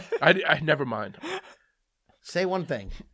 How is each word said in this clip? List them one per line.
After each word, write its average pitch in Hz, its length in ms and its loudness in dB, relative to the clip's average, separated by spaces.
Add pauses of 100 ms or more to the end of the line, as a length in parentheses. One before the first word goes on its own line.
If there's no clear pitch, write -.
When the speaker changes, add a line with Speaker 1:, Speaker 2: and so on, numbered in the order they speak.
Speaker 1:
<laughs> - 160 -4
Speaker 2:
I, 175 260 6
I, 151 140 4
never 151 240 2
mind. 107 320 -6 (1040)
Speaker 3:
Say 180 240 -2
one 180 200 -2
thing. 110 260 -6 (220)